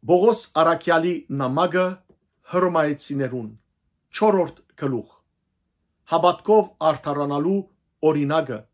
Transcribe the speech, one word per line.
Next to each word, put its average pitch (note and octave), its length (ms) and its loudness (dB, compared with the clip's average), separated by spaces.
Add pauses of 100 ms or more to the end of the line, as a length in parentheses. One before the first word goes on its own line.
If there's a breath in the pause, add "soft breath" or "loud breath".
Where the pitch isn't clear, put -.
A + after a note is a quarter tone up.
Բողոս G3 400 2 (180)
առաքյալի E3 500 2 (300)
նամակը D#3 420 0 (640)
Հռոմայեցիներուն, D3 1000 -2 (640)
չորրորդ G3 480 0 (180)
գլուխ։ C3 300 -6 (1000)
Հավատքով F3+ 720 2
արդարանալու D3 800 -2 (460)
օրինակը D3 580 0 (120)